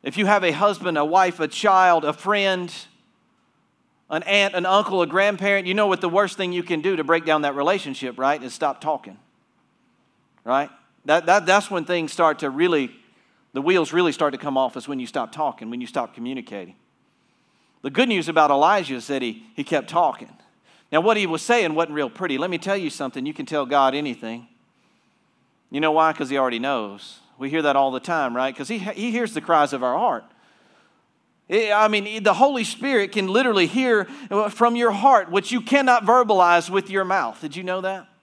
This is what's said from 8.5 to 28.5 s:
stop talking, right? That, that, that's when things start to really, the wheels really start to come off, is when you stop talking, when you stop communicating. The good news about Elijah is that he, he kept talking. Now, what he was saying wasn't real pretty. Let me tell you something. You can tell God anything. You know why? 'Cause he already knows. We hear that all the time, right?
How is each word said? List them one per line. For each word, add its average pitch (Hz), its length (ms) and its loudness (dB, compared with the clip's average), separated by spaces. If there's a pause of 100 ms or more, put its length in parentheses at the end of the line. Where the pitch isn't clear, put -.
stop 143 260 -4
talking, 135 380 -6 (1300)
right? 135 240 0 (360)
That, 160 200 2
that, 185 220 4
that's 196 220 2
when 180 140 -4
things 165 300 -4
start 160 260 2
to 139 100 -4
really, 147 460 0 (560)
the 135 100 -6
wheels 170 300 0
really 170 220 2
start 147 180 0
to 131 60 -10
come 135 200 -4
off, 131 200 0
is 120 100 -12
when 139 140 -8
you 123 60 -10
stop 120 260 -8
talking, 139 360 -6
when 120 120 -10
you 117 60 -12
stop 117 260 -6
communicating. 113 600 -12 (1080)
The 139 80 -8
good 202 180 0
news 185 220 -2
about 156 220 4
Elijah 151 440 2
is 117 120 -12
that 135 140 -4
he, 113 220 -8 (100)
he 143 120 -8
kept 139 240 -4
talking. 160 400 -2 (600)
Now, 156 120 2
what 214 160 2
he 196 100 -2
was 160 140 -4
saying 208 340 0
wasn't 156 200 -2
real 143 140 -2
pretty. 147 280 -6
Let 170 120 -4
me 170 80 -6
tell 190 200 -4
you 170 120 -6
something. 135 360 -8
You 151 80 -8
can 160 120 -10
tell 151 200 -4
God 135 280 2
anything. 120 540 -8 (1200)
You 147 120 -6
know 156 100 2
why? 160 220 4
'Cause 139 160 -6
he 139 80 -2
already 123 220 0
knows. 113 600 -6 (180)
We 135 120 -10
hear 160 140 -2
that 143 120 2
all 139 160 2
the 127 80 -6
time, 147 340 -4
right? 127 220 -2